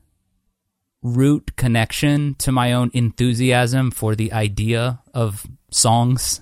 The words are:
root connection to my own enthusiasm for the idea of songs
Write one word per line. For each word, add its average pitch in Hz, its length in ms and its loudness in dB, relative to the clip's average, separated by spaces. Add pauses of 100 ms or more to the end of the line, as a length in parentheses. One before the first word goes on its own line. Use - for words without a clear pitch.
(1040)
root 131 520 0
connection 139 840 0
to - 120 -2
my 123 220 2
own 123 220 0
enthusiasm 123 1000 2
for 110 240 -2
the 110 160 -4
idea 113 680 -2 (160)
of 110 320 -4 (240)
songs 120 720 2